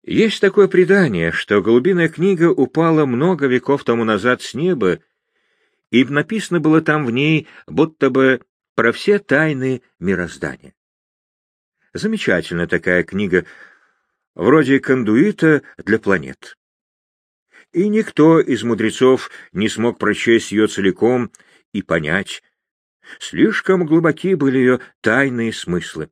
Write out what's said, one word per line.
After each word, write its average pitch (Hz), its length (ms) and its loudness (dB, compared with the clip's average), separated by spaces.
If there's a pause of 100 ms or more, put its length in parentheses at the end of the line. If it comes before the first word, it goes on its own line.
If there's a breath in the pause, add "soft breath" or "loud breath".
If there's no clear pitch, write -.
Есть 208 380 0
такое 196 300 2
предание, 160 640 2
что - 280 0
голубиная 143 460 2
книга 170 420 0
упала 156 560 0
много 139 420 -2
веков 131 360 -2
тому 117 220 0
назад 113 360 0
с - 120 -14
неба, 117 460 -2 (920)
и 123 140 4
написано 156 560 -4
было 156 180 2
там 151 260 -2
в 117 60 -2
ней 147 380 -2 (180 loud breath)
будто 139 420 0
бы 131 320 2 (340)
про 117 180 0
все 202 260 0
тайны 131 600 -2 (180)
мироздания. 82 720 -6 (1200)
Замечательная 87 760 -4
такая 90 360 0
книга, 92 420 -2 (920 soft breath)
вроде 131 440 2
кондуита 135 840 0 (140)
для 110 220 -2
планет. 80 560 -4 (1160 soft breath)
И 190 160 0
никто 165 500 2
из 120 240 -2
мудрецов 117 680 0 (200 loud breath)
не 104 160 -2
смог 110 300 -4
прочесть 107 560 0
ее 107 140 2
целиком 107 640 0 (440 soft breath)
и 98 80 -4
понять. 85 600 -4 (800 loud breath)
Слишком 180 680 0
глубоки 160 500 0
были 135 240 0
ее 127 200 2 (220 loud breath)
тайные 117 500 0
смыслы. 82 600 -8